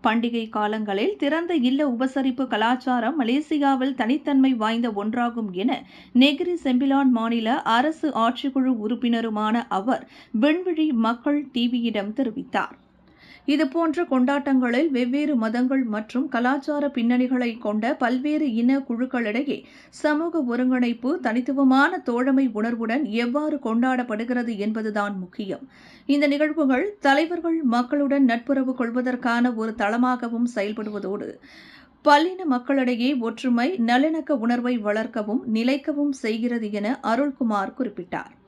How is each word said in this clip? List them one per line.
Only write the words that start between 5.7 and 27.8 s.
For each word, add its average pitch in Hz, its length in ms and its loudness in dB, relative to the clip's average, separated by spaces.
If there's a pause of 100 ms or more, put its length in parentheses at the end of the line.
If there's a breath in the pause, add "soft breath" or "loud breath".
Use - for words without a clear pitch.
நெகிரி 294 480 4
செம்பிலான் 269 480 2
மாநில 226 460 0 (140)
அரசு 285 440 0
ஆட்சிக்குழு 254 600 0
உறுப்பினருமான 226 920 -2
அவர் 208 360 -2 (260 loud breath)
விண்வெளி 311 580 2 (120)
மக்கள் 269 500 0
டி 240 160 0
வியிடம் 220 480 -2
தெரிவித்தார். 214 600 -4 (680 loud breath)
இதுபோன்ற 320 580 0
கொண்டாட்டங்களில் 269 880 2
வெவ்வேறு 269 460 0
மதங்கள் 247 480 0
மற்றும் 220 460 -4
கலாச்சார 285 580 0
பின்னணிகளை 247 680 2
கொண்ட 214 380 -2
பல்வேறு 285 580 0
இன 240 260 2
குழுக்களிடையே 247 800 -2 (320 loud breath)
சமூக 320 520 0
ஒருங்கிணைப்பு, 247 680 0 (100)
தனித்துவமான 262 800 2
தோழமை 262 540 2
உணர்வுடன் 226 580 -2
எவ்வாறு 262 520 0
கொண்டாடப்படுகிறது 240 960 0
என்பதுதான் 208 640 -2
முக்கியம். 185 440 -8 (420 loud breath)
இந்த 285 220 4
நிகழ்வுகள் 294 600 2 (120)
தலைவர்கள் 330 640 2
மக்களுடன் 269 640 2